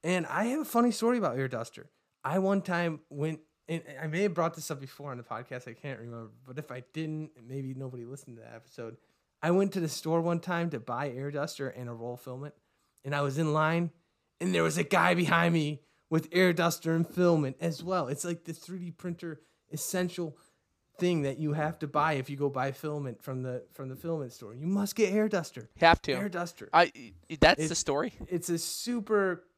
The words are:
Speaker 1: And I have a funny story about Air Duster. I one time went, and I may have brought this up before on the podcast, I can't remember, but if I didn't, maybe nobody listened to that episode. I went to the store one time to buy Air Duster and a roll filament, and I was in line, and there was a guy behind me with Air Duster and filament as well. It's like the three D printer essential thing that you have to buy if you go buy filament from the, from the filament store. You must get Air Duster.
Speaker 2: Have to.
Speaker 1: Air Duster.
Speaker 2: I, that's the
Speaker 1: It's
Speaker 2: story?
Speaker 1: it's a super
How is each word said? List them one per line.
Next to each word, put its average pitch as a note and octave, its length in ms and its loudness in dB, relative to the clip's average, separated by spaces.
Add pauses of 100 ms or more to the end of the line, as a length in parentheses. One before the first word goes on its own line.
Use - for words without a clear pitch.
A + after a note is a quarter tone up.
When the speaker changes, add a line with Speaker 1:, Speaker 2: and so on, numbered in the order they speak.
Speaker 1:
And F3 220 0
I F3 180 0
have C4 160 0
a D4 40 -2
funny A#3+ 280 4
story A#3 260 2
about D3 180 0
Air C3+ 120 -2
Duster. A#2 420 -8 (340)
I D#3 140 0
one G3 240 2
time E3+ 380 0 (100)
went, D3+ 300 -4 (280)
and D#3+ 140 -4 (180)
I D#3+ 60 -6
may D#3 160 0
have G3+ 120 2
brought E3+ 200 0
this - 160 -10
up C#3+ 100 -6
before C#3 300 -12
on B2 60 -8
the B2 80 -12
podcast, B2 420 -10
I B2 80 -12
can't C3+ 240 -10
remember, A#2 320 -12 (160)
but B2+ 100 -14
if D3 140 -10
I B2+ 220 -12
didn't, D#3 380 -6 (180)
maybe C3 260 -8
nobody B2+ 300 -10
listened B2+ 320 -16
to A#2 80 -18
that A#2 100 -18
episode. A#2 420 -14 (460)
I D#3+ 80 4
went F#3+ 220 4
to G3 80 -2
the E3 80 0
store D#3+ 320 0
one E3+ 180 0
time E3+ 320 -2
to C#3 80 -6
buy B2 320 -6
Air C3+ 220 -6
Duster C#3+ 360 -4
and B2+ 200 -10
a A#2+ 40 -8
roll A#2+ 240 -8
filament, C3 380 -12 (500)
and C#3 80 -4
I C#3+ 100 0
was C#3 160 0
in D#3+ 140 2
line, D#3+ 380 4 (500)
and F#3 140 0
there E3+ 80 4
was D#3+ 160 2
a E3 60 2
guy F3 300 6
behind E3+ 380 4
me D3+ 280 0 (300)
with D#3+ 200 2
Air F3+ 220 6
Duster E3 420 0
and E3 140 2
filament E3 520 4
as E3 220 -4
well. F3 240 0
It's C#3 180 -6
like E3+ 200 -6
the E3+ 80 -10
three F3+ 260 -12
D F3 140 -10
printer E3+ 480 -10 (320)
essential F3 640 -2 (640)
thing F3 220 4
that C#3 180 -2
you D3 140 0
have D#3 260 0
to D3+ 80 -4
buy D3+ 240 2
if C3+ 180 -2
you C#3 60 -6
go C#3 140 0
buy C3+ 200 -2
filament C#3+ 500 -6
from C3 220 -6
the, B2+ 300 -6
from C3+ 160 -12
the C3 80 -10
filament D3+ 360 -6
store. A2+ 220 -16
You C#3 140 -6
must G3+ 260 0
get G3+ 180 4
Air G#3+ 160 4
Duster. E3+ 400 -4 (120)
Speaker 2:
Have E3 220 8
to. D3 100 0
Speaker 1:
Air G3+ 160 0
Duster. F3 440 -6
Speaker 2:
I, D#3+ 200 8 (480)
that's E3+ 260 8
the D3+ 60 -2
Speaker 1:
It's E3 80 -2
Speaker 2:
story? D3+ 320 0 (160)
Speaker 1:
it's F3 200 -2
a E3+ 100 0
super G3+ 840 0 (160)